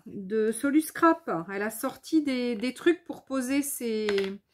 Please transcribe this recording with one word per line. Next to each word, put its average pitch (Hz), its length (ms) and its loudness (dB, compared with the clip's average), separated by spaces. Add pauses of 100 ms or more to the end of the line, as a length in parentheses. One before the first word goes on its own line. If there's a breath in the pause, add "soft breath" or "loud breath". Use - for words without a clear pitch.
de 214 460 -2
Soluscrap. 311 760 2 (220)
Elle 196 100 -4
a 214 80 -2
sorti - 520 -2
des, 247 340 -2
des 247 160 -2
trucs 339 320 2
pour - 220 -16
poser 269 340 0
ses, 208 800 -2 (140 soft breath)